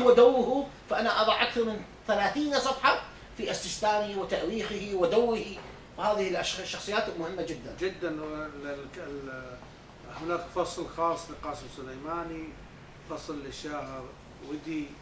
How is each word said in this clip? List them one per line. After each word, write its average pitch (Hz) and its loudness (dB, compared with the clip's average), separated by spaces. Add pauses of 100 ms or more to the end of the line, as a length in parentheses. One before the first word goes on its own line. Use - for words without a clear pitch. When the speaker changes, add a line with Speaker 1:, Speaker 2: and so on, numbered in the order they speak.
Speaker 1:
هو 240 10
دوره؟" 247 8 (240)
فأنا 220 4
أضع 220 6
أكثر 233 2
من 214 -2 (260)
ثلاثين 247 2
صفحة 262 4 (340)
في 220 -2
السيستاني 208 0
وتاريخه 196 -2
ودوره، 208 4 (520)
فهذه 202 2
الأش-، - -2
الشخصيات 208 -2 (140)
مهمة 170 -4
جدًا. 160 -8
Speaker 2:
جدًا. 165 -2
وال-، 151 -8
ال-، 139 -6 (100)
ال-، 135 -10 (640)
هناك 170 0 (140)
فصل 170 -2
خاص 165 2 (100)
لقاسم 143 -8 (100)
سليماني، 160 -8 (640)
فصل 151 -8
للشاه 135 -8 (460)
ودي، 151 -4 (160)